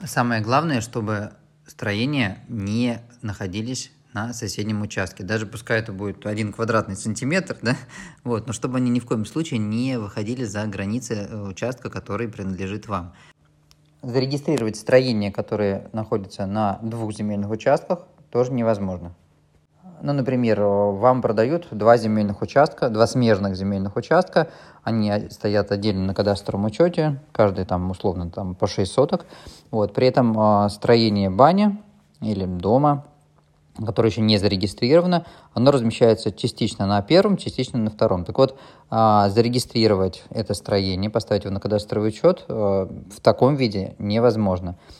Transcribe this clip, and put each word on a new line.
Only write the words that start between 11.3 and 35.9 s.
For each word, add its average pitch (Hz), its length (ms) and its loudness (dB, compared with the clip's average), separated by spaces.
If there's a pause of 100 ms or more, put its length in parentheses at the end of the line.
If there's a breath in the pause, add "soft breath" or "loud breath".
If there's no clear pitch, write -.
участка, 113 420 -8
который 104 380 -8
принадлежит 98 600 -8
вам. 87 240 -8 (920 loud breath)
Зарегистрировать 123 720 -2
строения, 123 540 4
которые 101 600 -2
находятся 104 540 -4
на 101 360 0
двух 113 320 -6
земельных 104 360 -4
участках, 135 560 0 (240)
тоже 123 220 0
невозможно. 98 600 -2 (880)
Ну, 143 100 -2
например, 123 480 2
э, 104 40 2
вам 101 560 4
продают 117 500 0
два 110 260 6
земельных 107 460 0
участка, 139 460 2
два 110 180 4
смежных 104 480 2
земельных 98 420 -4
участка. 165 520 2 (340 loud breath)
Они, 107 280 0
а, 107 200 -2
стоят 104 420 0
отдельно 101 340 0
на 95 80 -2
кадастровом 101 500 0
учёте, 151 560 0 (120)
каждый 95 340 2
там, 92 240 -2
условно, 90 400 -4
там, 90 240 -8
по 104 120 0
шесть - 260 -4
соток. - 340 0 (440 loud breath)
Вот, 104 220 -2
при - 140 2
этом, 120 320 2
а, 104 320 4
строение 107 580 2
бани 185 500 4 (440)
или 98 240 -2
дома, 135 580 2 (720)
которое 110 320 0
ещё 110 140 0
не 107 160 4
зарегистрировано, 120 880 2 (280 loud breath)
оно 127 160 6
размещается 113 640 2